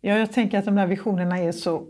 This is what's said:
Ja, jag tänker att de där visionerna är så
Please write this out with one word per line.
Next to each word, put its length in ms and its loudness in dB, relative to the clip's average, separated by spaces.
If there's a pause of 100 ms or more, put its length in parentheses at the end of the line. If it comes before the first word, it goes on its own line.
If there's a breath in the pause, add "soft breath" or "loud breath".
Ja, 140 2
jag 140 0
tänker 280 0
att 60 -2
de 100 2
där 120 4
visionerna 520 -2
är 120 0
så 380 -4